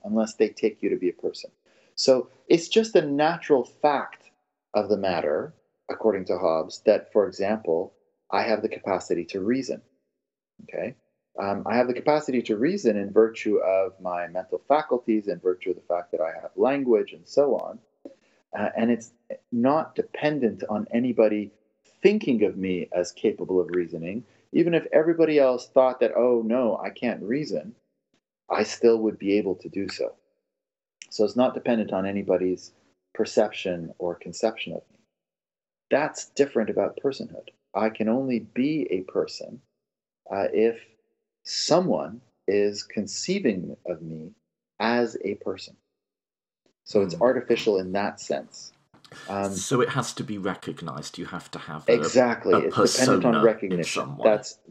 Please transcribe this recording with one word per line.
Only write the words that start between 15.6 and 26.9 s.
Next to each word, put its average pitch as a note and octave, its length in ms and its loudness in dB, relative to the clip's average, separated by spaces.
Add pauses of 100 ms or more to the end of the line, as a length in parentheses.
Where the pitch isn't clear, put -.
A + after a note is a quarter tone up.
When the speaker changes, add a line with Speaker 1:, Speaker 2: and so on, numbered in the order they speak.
Speaker 1:
of F2 60 -2
the F2+ 60 -20
fact F2 300 -4
that E2+ 80 -4
I E2 200 -2
have D#2 160 -14
language A#2+ 560 2
and E2 140 -20
so C#3 300 2
on. E2+ 220 -8 (760)
Uh, G#2 200 -2
and A2+ 140 2
it's A2+ 220 -2 (400)
not C3+ 420 0
dependent B2+ 720 -2
on G#2 240 -4
anybody A2 600 2 (480)
thinking E3 440 4
of F#2 120 0
me F#2 360 -4
as F2 180 0
capable F#2 500 0
of E2 100 -2
reasoning. F2 540 -4 (280)
Even E3+ 200 4
if D#3 200 2
everybody D#3 460 4
else B2+ 300 4
thought C3 320 4
that, - 160 2
"Oh, A#2+ 280 4
no, A2+ 340 2
I G2 120 -6